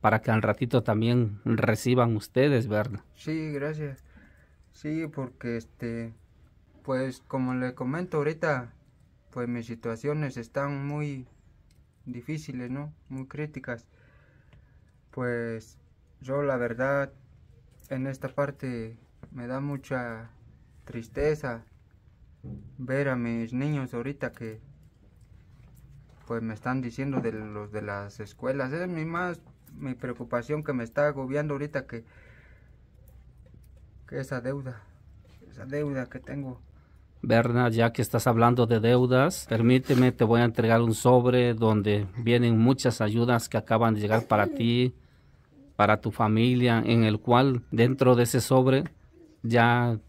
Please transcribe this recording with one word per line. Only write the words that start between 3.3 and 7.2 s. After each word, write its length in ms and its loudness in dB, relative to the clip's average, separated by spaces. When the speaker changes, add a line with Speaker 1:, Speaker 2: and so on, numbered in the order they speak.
Speaker 2:
gracias. 520 -8
Sí, 340 -8
porque, 500 -8
este, 560 -10
pues, 460 -4